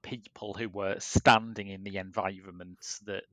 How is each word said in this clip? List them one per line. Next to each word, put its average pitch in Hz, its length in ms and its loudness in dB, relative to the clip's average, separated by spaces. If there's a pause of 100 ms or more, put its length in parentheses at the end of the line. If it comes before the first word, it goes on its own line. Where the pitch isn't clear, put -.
people 104 500 -10
who 110 160 -4
were 98 300 -2
standing 110 680 4
in 95 140 -10
the 98 140 -6
environments 92 1040 -6
that 101 340 -6